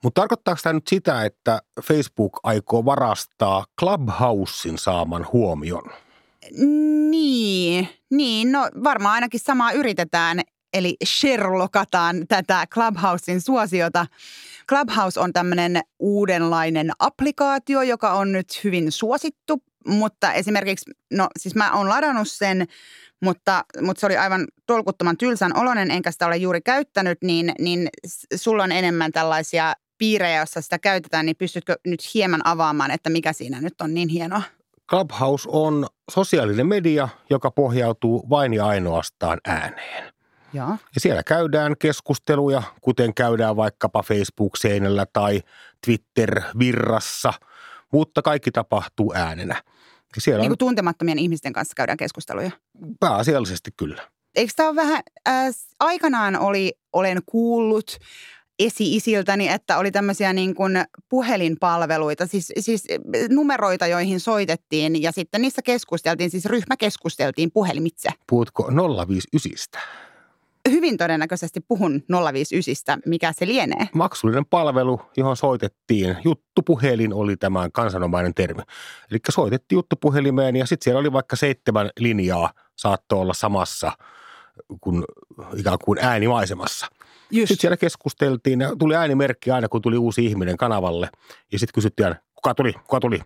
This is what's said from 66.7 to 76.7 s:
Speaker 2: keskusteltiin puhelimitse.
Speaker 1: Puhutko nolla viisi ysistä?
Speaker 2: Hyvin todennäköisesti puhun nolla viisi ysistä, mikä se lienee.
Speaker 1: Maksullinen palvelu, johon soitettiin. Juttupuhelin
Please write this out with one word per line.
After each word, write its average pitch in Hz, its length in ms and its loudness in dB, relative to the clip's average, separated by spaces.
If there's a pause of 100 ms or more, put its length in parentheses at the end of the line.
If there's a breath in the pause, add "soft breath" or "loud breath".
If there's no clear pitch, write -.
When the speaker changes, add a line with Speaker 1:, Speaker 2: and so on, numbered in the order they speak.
Speaker 2:
keskusteltiin 160 720 -2
puhelimitse. 165 580 -2 (200)
Speaker 1:
Puhutko 117 420 0
nolla 127 360 0
viisi 92 260 -2
ysistä? - 460 -4 (920 loud breath)
Speaker 2:
Hyvin 294 280 2
todennäköisesti 165 720 -2
puhun 175 400 0
nolla 175 260 2
viisi 147 240 -2
ysistä, 139 480 -2
mikä 165 320 -2
se 180 100 -2
lienee. 214 460 -2
Speaker 1:
Maksullinen 143 520 0
palvelu, 131 560 2 (160)
johon 131 200 0
soitettiin. 104 880 0
Juttupuhelin 127 880 0